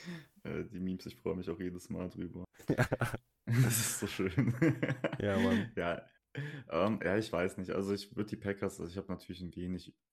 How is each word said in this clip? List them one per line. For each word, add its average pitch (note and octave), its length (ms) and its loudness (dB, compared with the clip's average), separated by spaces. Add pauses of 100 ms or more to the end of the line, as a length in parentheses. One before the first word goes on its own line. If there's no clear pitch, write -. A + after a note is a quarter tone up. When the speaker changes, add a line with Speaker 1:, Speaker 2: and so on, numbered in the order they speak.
(440)
Speaker 1:
Äh, D#2+ 200 -4
die F2 160 -10
Memes, F#2 260 -2
ich - 100 -10
freue F2 200 -2
mich F2+ 140 -4
auch E2+ 100 -4
jedes F2+ 300 -6
Mal F2 180 -2
drüber. F2+ 360 -8 (240)
Speaker 2:
<laughs> - 0 -
Ja. - 180 4 (720)
Speaker 1:
Das A#2+ 180 6
ist - 200 0
so G#2+ 80 -2
schön. G2+ 540 2
<laughs> - 580 2
Speaker 2:
Ja, G2+ 200 4
Mann. F#3+ 380 4
Speaker 1:
Ja. E2+ 300 0 (640)
Ähm, G2 340 4
ja, F#2 140 4
ich A2 120 -2
weiß F2+ 280 2
nicht. F#2 140 -6
Also G2 200 0
ich G2+ 240 -4
würd G#2 140 -2
die A2 60 -2
Packers, G2 440 -2
also E2+ 100 -6
ich F2+ 60 -8
hab F#2+ 120 -6
natürlich F2+ 340 -8
ein F2 120 -8
wenig F2+ 400 -6 (180)